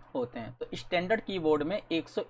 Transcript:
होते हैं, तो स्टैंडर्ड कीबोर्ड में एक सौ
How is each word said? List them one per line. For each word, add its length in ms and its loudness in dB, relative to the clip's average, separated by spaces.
होते 260 -4
हैं, 140 -10
तो 220 -8
स्टैंडर्ड 460 0
कीबोर्ड 420 2
में 180 0
एक 280 -2
सौ 200 -2